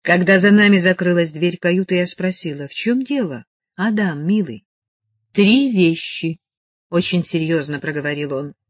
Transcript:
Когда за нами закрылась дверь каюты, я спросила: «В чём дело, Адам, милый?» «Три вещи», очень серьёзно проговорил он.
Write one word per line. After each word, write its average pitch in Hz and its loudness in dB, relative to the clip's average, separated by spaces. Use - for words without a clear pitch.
Когда 180 2
за 202 4
нами 208 6
закрылась 175 0
дверь 170 -2
каюты, 180 0
я 175 0
спросила: 170 -6
«В - -16
чём 247 -2
дело, 196 -4
Адам, 190 -2
милый?» 180 -2
«Три 247 4
вещи», 165 -2
очень 175 -2
серьёзно 156 -4
проговорил 147 -6
он. 143 -6